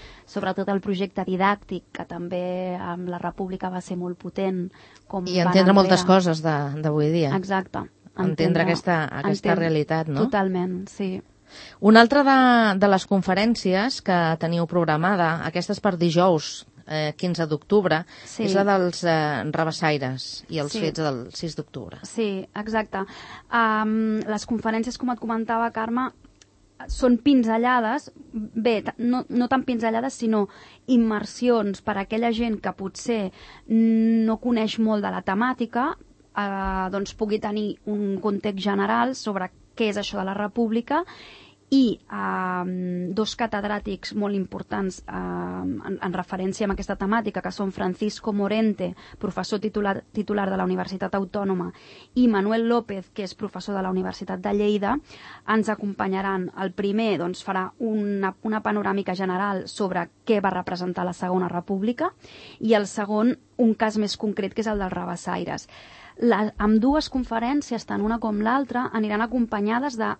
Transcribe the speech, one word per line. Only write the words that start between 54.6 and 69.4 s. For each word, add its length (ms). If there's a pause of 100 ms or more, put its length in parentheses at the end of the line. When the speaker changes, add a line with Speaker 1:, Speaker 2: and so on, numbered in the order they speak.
Speaker 1:
ens 220
acompanyaran. 800 (100)
El 140
primer, 440
doncs, 300
farà 220 (100)
una, 640
una 180
panoràmica 540
general 540
sobre 400 (180)
què 140
va 100
representar 540
la 80
Segona 340
República 640 (480)
i 140
el 120
segon, 520 (180)
un 200
cas 220
més 200
concret, 360
que 80
és 60
el 120
dels 120
rabassaires. 800 (520)
La, 380
ambdues 500
conferències, 800
tant 160
una 160
com 240
l'altra, 500
aniran 300
acompanyades 760